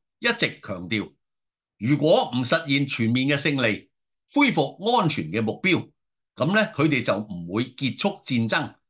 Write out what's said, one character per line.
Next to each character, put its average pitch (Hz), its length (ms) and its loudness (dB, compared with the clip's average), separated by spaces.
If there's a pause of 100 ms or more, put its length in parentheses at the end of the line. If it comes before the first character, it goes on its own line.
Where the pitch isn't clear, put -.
(200)
一 233 80 -2
直 220 360 -2
強 90 240 -8
調， 107 260 -4 (640)
如 131 200 0
果 170 340 4
唔 120 60 -2
實 143 320 0
現 139 180 2
全 117 220 0
面 127 180 2
嘅 147 80 2
勝 139 140 0 (180)
利， 104 240 -4 (420)
恢 277 200 4
復 180 440 0
安 185 120 4
全 82 200 -4
嘅 104 120 -2
目 107 200 -2
標， 175 300 0 (440)
咁 185 200 0
呢 220 60 4 (120)
佢 147 140 2
哋 135 160 2
就 107 140 0
唔 87 360 -8
會 120 120 0
結 131 360 -6
束 196 80 0 (140)
戰 117 240 0
爭， 143 280 -2 (140)